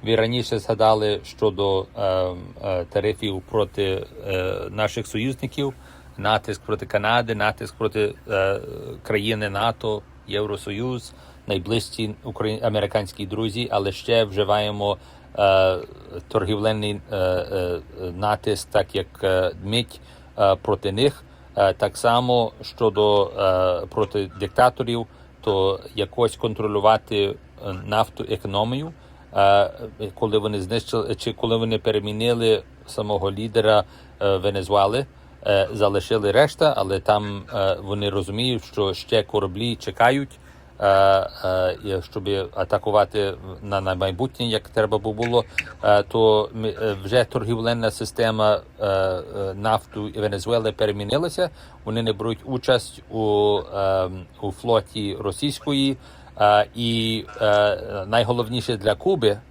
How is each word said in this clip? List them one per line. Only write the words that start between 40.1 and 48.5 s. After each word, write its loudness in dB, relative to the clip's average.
е, 2
е, 0
і -2
щоб -8
атакувати 0
на, -2
на -2
майбутнє, -4
як -2
треба 0
би -4
було, 0
е, 6
то 4
ми, -4
е, -2
вже 4
торгівельна -2
система, 0